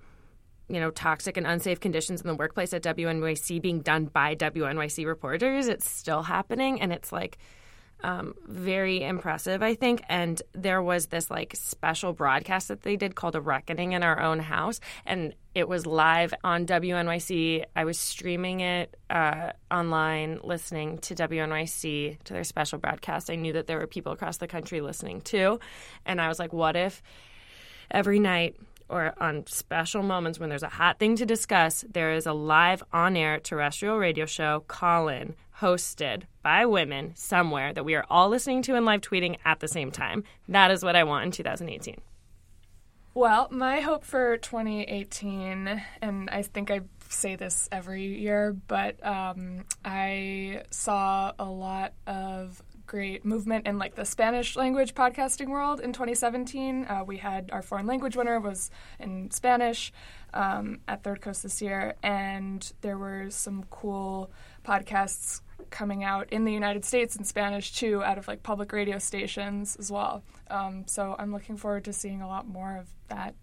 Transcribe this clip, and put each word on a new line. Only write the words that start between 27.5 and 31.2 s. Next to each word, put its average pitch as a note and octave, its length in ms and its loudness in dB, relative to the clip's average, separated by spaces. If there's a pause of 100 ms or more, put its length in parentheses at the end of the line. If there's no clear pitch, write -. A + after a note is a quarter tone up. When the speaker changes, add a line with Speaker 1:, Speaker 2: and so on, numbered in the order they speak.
Speaker 1:
every G3+ 280 6
night F3+ 380 4 (340)
or E3 280 0
on D3+ 280 0
special E3 560 -2
moments F3 360 0
when D#3+ 120 -4
there's C#3+ 120 -4
a D#3 60 -4
hot E3+ 300 4
thing A3 180 6
to A3+ 80 2